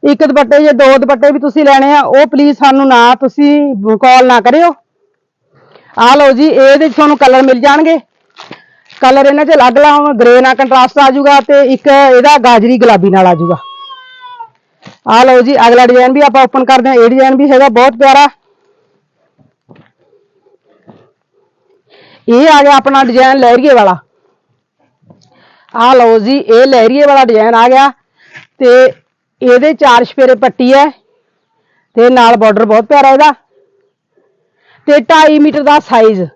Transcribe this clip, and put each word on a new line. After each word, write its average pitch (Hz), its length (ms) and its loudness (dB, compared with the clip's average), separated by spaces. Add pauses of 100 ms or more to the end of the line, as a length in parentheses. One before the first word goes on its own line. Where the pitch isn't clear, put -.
ਇੱਕ 285 220 -2
ਦੁਪੱਟੇ 277 380 0
ਜੇ 302 80 0
ਦੋ 269 260 2
ਦੁਪੱਟੇ 269 340 -2
ਵੀ 285 80 -4
ਤੁਸੀਂ 285 260 -4
ਲੈਣੇ 277 280 0
ਆ, 294 80 0
ਉਹ 269 260 0
ਪਲੀਜ਼ 285 300 -2
ਸਾਨੂੰ 277 300 0
ਨਾ, 247 280 2
ਤੁਸੀਂ 269 840 -4
ਕਾਲ 254 300 2
ਨਾ 247 140 0
ਕਰਿਓ। 302 320 0 (1200)
ਆਹ 240 180 2
ਲਓ 285 160 2
ਜੀ, 269 160 0
ਇਹਦੇ 277 420 2
'ਚ 233 40 -10
ਤੁਹਾਨੂੰ 294 240 -2
ਕਲਰ 262 240 0
ਮਿਲ 262 180 0
ਜਾਣਗੇ। 302 380 0 (1040)
ਕਲਰ 269 240 2
ਇਹਨਾਂ 285 200 0
'ਚ 311 100 0
ਅਲੱਗ-ਅਲੱਗ, 285 640 0
ਗ੍ਰੇ 240 220 2
ਨਾਲ 262 140 0
ਕੰਟਰਾਸਟ 254 440 -2
ਆ 269 120 2
ਜਾਊਗਾ 285 300 0
ਤੇ 277 200 0 (120)
ਇੱਕ 262 140 -6
ਇਹਦਾ 277 500 2
ਗਾਜਰੀ 240 400 0
ਗੁਲਾਬੀ 202 320 0
ਨਾਲ 185 180 0
ਆ 180 80 0
ਜਾਊਗਾ। 170 220 -6 (1500)
ਆਹ 226 180 0
ਲਓ 254 160 2
ਜੀ, 262 140 -2 (120)
ਅਗਲਾ 247 180 2
ਡਿਜ਼ਾਈਨ 247 280 0
ਵੀ 285 80 -2
ਆਪਾਂ 269 220 0
ਓਪਨ 254 220 -4
ਕਰਦੇ 262 240 0
ਹਾਂ। 269 60 -2
ਇਹ 233 140 2
ਡਿਜ਼ਾਈਨ 262 260 0
ਵੀ 277 160 -2
ਹੈਗਾ 269 180 2
ਬਹੁਤ 240 240 0
ਪਿਆਰਾ। 269 340 2 (4000)
ਇਹ 247 220 2
ਆ 294 120 2
ਗਿਆ 285 140 2
ਆਪਣਾ 269 280 -2
ਡਿਜ਼ਾਈਨ 254 340 0
ਲਹਿਰੀਏ 254 360 0
ਵਾਲਾ। 196 240 0 (1800)
ਆਹ 240 200 0
ਲਓ 233 240 2
ਜੀ, 240 180 -4
ਇਹ 240 300 0
ਲਹਿਰੀਏ 262 380 0
ਵਾਲਾ 277 200 2
ਡਿਜ਼ਾਈਨ 226 300 -2
ਆ 226 140 2
ਗਿਆ 269 200 2 (680)
ਤੇ 254 360 2 (480)
ਇਹਦੇ 247 320 0
ਚਾਰ 247 320 0
ਛਪੇਰੇ 254 300 -2
ਪੱਟੀ 247 380 -4
ਹੈ 277 120 2 (1080)
ਤੇ 240 140 2
ਨਾਲ 240 280 2
ਬਾਰਡਰ 214 280 -2
ਬਹੁਤ 214 200 -2
ਪਿਆਰਾ 277 240 0
ਇਹਦਾ 285 220 2 (1600)
ਤੇ 294 120 2
ਢਾਈ 311 400 0
ਮੀਟਰ 294 240 -2
ਦਾ 294 160 0
ਸਾਈਜ਼ 220 420 -2 (140)